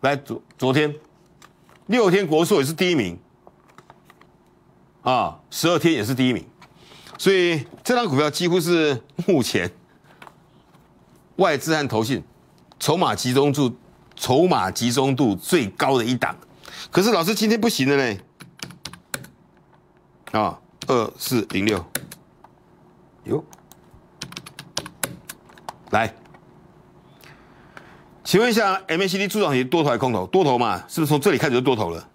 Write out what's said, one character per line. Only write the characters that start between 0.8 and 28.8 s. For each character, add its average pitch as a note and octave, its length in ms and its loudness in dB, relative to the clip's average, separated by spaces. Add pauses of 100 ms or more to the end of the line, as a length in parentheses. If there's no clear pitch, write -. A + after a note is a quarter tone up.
六 G#3 240 2
天 F#3+ 160 2
国 D#3 180 2
硕 E3+ 160 2
也 C3+ 60 2
是 C#3+ 40 -4
第 F3+ 200 0
一 F3 40 2
名， F#2 240 -2 (1800)
啊， A2 400 -2 (100)
十 - 180 -2
二 F3 100 2
天 E3 160 4
也 A2 100 -2
是 B2+ 100 -2
第 B2+ 140 2
一 B2 60 2
名， G2 100 -6 (720)
所 - 160 2
以 F3 320 2 (180)
这 B3 140 0
张 A#3+ 100 0
股 D3 80 -2
票 D3 140 2
几 E3+ 180 -4
乎 F3 140 2
是 D#3 400 2 (260)
目 D#3+ 160 2
前 F2+ 280 -2 (1700)
外 E3+ 200 2
资 D#3+ 180 -2
和 D3 140 -2
投 A2 160 0
信 A2+ 180 -4 (560)
筹 - 160 0
码 D#3 200 0
集 B2 180 -4
中 C#3 180 4
度， B2+ 240 0 (400)
筹 D3 320 2
码 A2+ 240 2
集 A#2 220 -4
中 C3+ 240 0
度 A#2+ 180 2
最 B2 340 0
高 C3+ 280 0
的 A#2 80 2
一 B2+ 100 -2
档。 A2 220 -4 (540)
可 F3+ 120 2
是 A3 80 2
老 F3 140 2
师 G#3 100 0
今 G#3+ 140 0
天 A3+ 100 2
不 A#2+ 120 0
行 C3 180 0
了 C#3+ 80 2
呢， A#2+ 220 0 (2250)
啊， G#2 260 -2 (300)
二 A#2+ 300 0
四 B2 220 -2 (120)
零 G2 120 -2
六， G#2 180 -2 (1400)
哟， C#3 180 -2 (2500)
来， A2 240 0 (2000)
请 F#3 160 4
问 A#3+ 80 4
一 A#3+ 40 2
下 G3 340 2